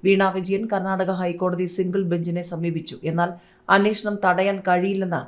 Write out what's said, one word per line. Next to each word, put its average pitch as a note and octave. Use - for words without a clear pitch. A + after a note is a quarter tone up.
വീണ G3
വിജയൻ F#3+
കർണാടക F#3+
ഹൈക്കോടതി F3+
സിംഗിൾ F3+
ബെഞ്ചിനെ E3+
സമീപിച്ചു. E3
എന്നാൽ E3+
അന്വേഷണം G#3
തടയാൻ F#3+
കഴിയില്ലെന്ന് F3+